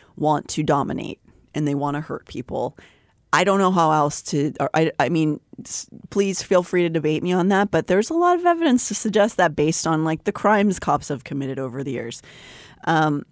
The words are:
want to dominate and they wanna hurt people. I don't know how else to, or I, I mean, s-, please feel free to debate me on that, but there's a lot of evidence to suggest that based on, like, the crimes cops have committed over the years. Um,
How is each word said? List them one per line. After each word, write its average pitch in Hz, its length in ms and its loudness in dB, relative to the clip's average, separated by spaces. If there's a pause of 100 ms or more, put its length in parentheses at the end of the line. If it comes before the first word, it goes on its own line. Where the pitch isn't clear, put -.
(160)
want 147 340 -2
to 151 140 -2
dominate - 560 -2 (360)
and 151 120 -2
they 143 80 0
wanna 143 260 -2
hurt - 260 -10
people. 127 500 -8 (540)
I 160 120 4
don't 196 140 4
know 190 140 4
how 165 200 4
else 147 320 0
to, 147 360 -2
or 139 160 0
I, 160 240 2
I 131 100 2
mean, 156 300 0 (260)
s-, - 220 -10 (240)
please 196 320 0
feel 180 180 4
free 180 220 0
to 170 60 0
debate 156 340 -2
me 180 80 0
on 180 160 2
that, 233 240 2
but 160 160 0
there's 202 240 2
a - 20 -6
lot 349 240 4
of 349 80 -2
evidence 330 440 2
to 214 40 -6
suggest 208 440 0
that 170 180 2
based 156 320 0
on, 160 160 0
like, 160 220 -4
the 208 60 -2
crimes 202 460 2
cops 143 300 -2
have 135 160 -6
committed 135 340 -6
over 135 260 -6
the 139 80 -6
years. - 300 -8 (640)
Um, 156 460 2